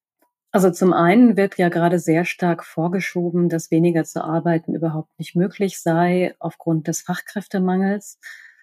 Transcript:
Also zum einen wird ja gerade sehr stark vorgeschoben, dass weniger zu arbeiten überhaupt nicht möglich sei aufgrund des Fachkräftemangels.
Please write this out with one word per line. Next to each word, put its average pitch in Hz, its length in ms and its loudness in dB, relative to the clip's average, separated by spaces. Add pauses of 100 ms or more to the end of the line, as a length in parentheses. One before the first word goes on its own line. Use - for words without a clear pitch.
(540)
Also 190 160 4
zum 180 220 2
einen 196 460 6
wird 196 200 0
ja 175 120 4
gerade 175 280 0
sehr 165 280 2
stark 170 400 -4
vorgeschoben, 175 840 -2
dass 165 240 -4
weniger 165 320 2
zu - 180 -8
arbeiten 165 540 -2
überhaupt 156 420 -6
nicht - 160 -12
möglich 185 460 -2
sei 175 600 0
aufgrund 160 500 -4
des 160 120 -4
Fachkräftemangels. 190 1200 -4 (420)